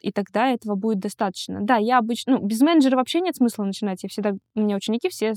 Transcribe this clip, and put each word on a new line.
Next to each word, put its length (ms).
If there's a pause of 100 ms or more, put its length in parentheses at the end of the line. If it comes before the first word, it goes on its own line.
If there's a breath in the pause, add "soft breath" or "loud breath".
И 100
тогда 400
этого 240
будет 220
достаточно. 640
Да, 160
я 200
обычно... 400
Ну, 80
без 140
менеджера 360
вообще 240
нет 160
смысла 280
начинать. 380
Я 80
всегда... 220 (240)
у 40
меня 160
ученики 320
все 280